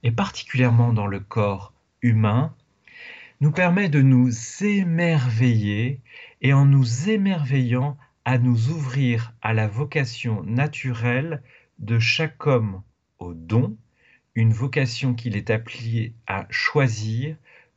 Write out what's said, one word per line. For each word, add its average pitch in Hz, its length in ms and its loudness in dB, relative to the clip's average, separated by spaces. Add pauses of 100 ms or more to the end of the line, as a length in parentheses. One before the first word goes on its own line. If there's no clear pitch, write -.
et 123 80 0
particulièrement 120 800 2
dans 104 140 0
le 98 140 -6
corps 101 520 -4 (300)
humain, 113 500 2 (880)
nous 147 120 2
permet 180 360 2
de 143 140 4
nous 127 300 6 (320)
émerveiller, 127 1400 0 (420)
et 139 100 4
en 139 120 6
nous 139 440 4
émerveillant, 143 880 0 (280)
à 127 140 2
nous 120 320 2
ouvrir 127 720 -2
à 110 140 -2
la 110 140 0
vocation 117 720 -4
naturelle 127 1040 -4 (340)
de 113 220 0
chaque 156 480 -2
homme 107 340 0 (380)
au 87 140 -12
don, 113 420 -2 (580)
une 113 180 4
vocation 127 640 -2
qu'il 117 220 -6
est 101 120 -8
appelé 113 640 -4 (140)
à 95 240 -6
choisir 120 840 -2 (400)